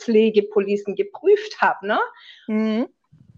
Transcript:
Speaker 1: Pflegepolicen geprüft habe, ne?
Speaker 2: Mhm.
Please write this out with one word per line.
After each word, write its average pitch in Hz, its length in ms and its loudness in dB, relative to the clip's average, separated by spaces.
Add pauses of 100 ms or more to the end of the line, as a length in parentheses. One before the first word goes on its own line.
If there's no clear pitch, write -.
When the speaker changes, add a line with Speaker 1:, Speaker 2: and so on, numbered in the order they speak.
Speaker 1:
Pflegepolicen 208 960 0
geprüft 381 640 0
habe, - 260 0
ne? 220 120 0 (480)
Speaker 2:
Mhm. 220 400 -2 (500)